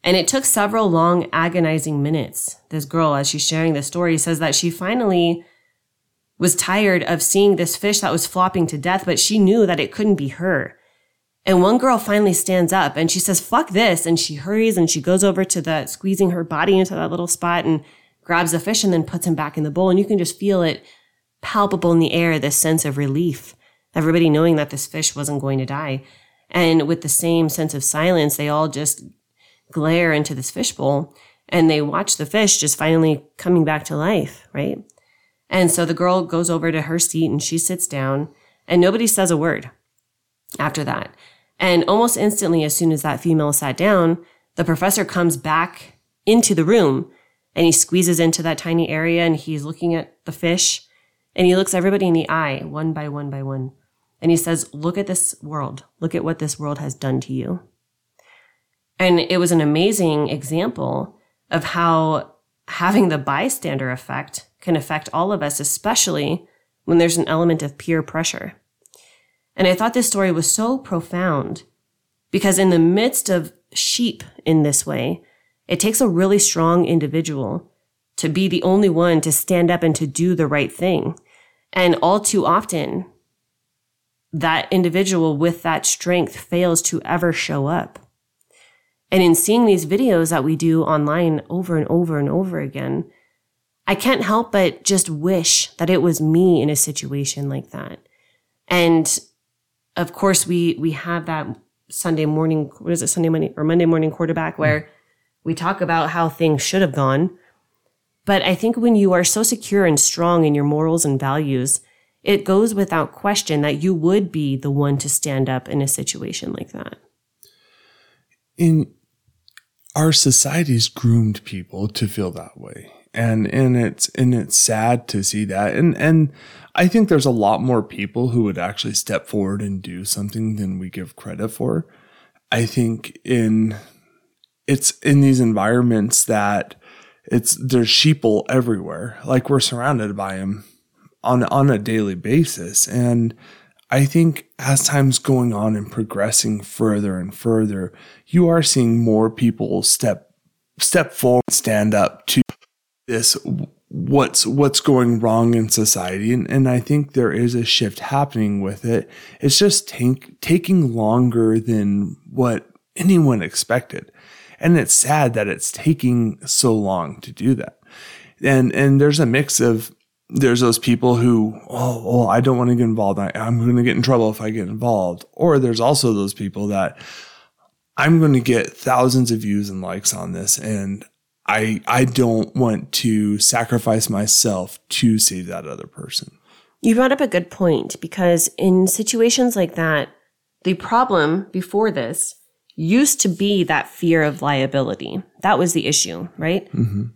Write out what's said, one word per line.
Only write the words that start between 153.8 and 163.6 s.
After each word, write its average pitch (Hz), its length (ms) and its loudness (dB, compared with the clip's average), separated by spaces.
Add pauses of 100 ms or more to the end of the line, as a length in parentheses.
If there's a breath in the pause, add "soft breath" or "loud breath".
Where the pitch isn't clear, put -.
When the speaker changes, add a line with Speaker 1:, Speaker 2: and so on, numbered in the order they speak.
Speaker 2:
what's, - 560 0
what's 139 340 2
going 123 400 2
wrong 117 340 2
in 113 160 0
society. 104 640 -2
And, 117 160 -2
and 135 180 2
I 123 120 2
think 147 340 -2
there 120 180 2
is 120 240 0
a 117 100 -2
shift - 340 -2
happening 110 600 -2
with 98 240 -8
it. 117 240 -2 (300 loud breath)
It's 139 200 2
just 202 280 2
take, - 540 -2
taking 165 520 2
longer 113 640 2
than 101 580 -2 (120)
what 120 380 -2 (280)
anyone 160 460 4
expected. - 680 -4 (480 loud breath)